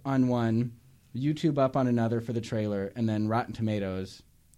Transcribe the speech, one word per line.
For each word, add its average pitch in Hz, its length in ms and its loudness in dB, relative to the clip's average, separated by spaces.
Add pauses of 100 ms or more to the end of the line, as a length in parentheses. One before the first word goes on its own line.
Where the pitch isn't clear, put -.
on 131 220 2
one, 117 460 2 (420)
YouTube 147 420 0
up 131 180 2
on 131 120 4
another 117 340 2
for 113 120 -6
the 117 60 0
trailer, 104 560 -2
and 113 140 0
then 107 180 0
Rotten 113 260 -2
Tomatoes 98 680 -4 (360)